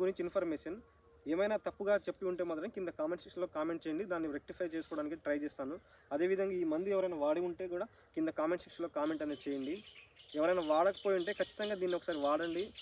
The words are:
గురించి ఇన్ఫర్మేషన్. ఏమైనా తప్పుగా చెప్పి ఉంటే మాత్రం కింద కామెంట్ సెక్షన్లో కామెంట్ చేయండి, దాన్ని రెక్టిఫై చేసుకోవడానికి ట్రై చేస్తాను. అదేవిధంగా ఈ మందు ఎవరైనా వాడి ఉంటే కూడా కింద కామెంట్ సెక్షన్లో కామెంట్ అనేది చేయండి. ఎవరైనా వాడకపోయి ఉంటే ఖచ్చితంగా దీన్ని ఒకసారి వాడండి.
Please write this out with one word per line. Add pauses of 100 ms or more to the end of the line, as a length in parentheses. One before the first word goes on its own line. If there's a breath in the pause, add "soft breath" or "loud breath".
గురించి
ఇన్ఫర్మేషన్. (560)
ఏమైనా (120)
తప్పుగా (140)
చెప్పి
ఉంటే
మాత్రం
కింద (100)
కామెంట్
సెక్షన్లో
కామెంట్
చేయండి,
దాన్ని
రెక్టిఫై
చేసుకోవడానికి
ట్రై
చేస్తాను. (360 loud breath)
అదేవిధంగా
ఈ
మందు
ఎవరైనా
వాడి
ఉంటే
కూడా (300 loud breath)
కింద
కామెంట్
సెక్షన్లో
కామెంట్
అనేది
చేయండి. (520)
ఎవరైనా
వాడకపోయి
ఉంటే
ఖచ్చితంగా
దీన్ని
ఒకసారి
వాడండి.